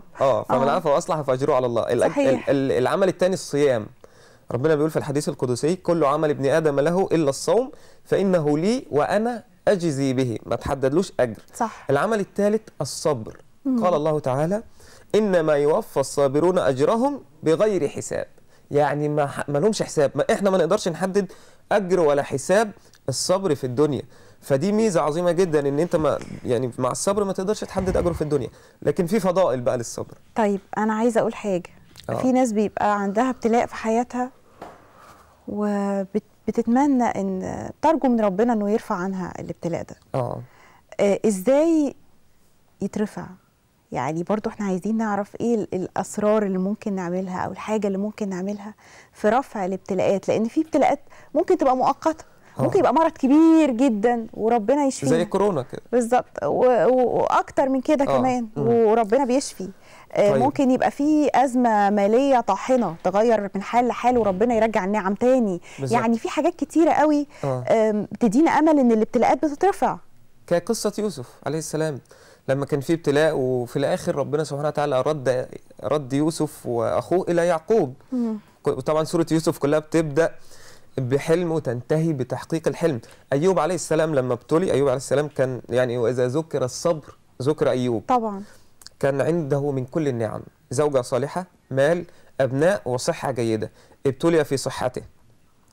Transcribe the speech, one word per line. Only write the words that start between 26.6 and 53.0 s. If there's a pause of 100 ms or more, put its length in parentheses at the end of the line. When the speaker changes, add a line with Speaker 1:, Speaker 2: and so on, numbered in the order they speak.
Speaker 1:
مع
الصبر
ما
تقدرش
تحدد
أجره
في
الدنيا، (320)
لكن
في
فضائل
بقى
للصبر. (220)
Speaker 2:
طيب، (180)
أنا
عايزة
أقول
حاجة. (400)
Speaker 1:
آه.
Speaker 2:
في
ناس
بيبقى
عندها
ابتلاء
في
حياتها (1160)
وبت-، (240)
بتتمنى
إن، (100)
بترجو
من
ربنا
إنه
يرفع
عنها
الابتلاء
ده. (200)
Speaker 1:
آه. (580)
Speaker 2:
آه،
إزاي (840)
يترفع؟ (640)
يعني
برضو
إحنا
عايزين
نعرف
إيه
ال-،
الأسرار
اللي
ممكن
نعملها
أو
الحاجة
اللي
ممكن
نعملها (400)
في
رفع
الابتلاءات،
لأن
في
ابتلاءات (360)
ممكن
تبقى
مؤقتة، (360)
Speaker 1:
آه.
Speaker 2:
ممكن
يبقى
مرض